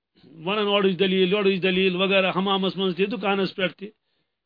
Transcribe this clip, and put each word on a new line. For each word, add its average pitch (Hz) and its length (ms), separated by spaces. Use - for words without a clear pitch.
ونان 185 440
اورٕچ 196 320
دلیل، 185 340
یورٕچ 196 300
دلیل 185 320
وغیرہ، 190 400
حمامس 190 420
منٛز 185 180
تہِ، 190 120
دکانس 196 480
پٮ۪ٹھ 185 180
تہِ، 196 140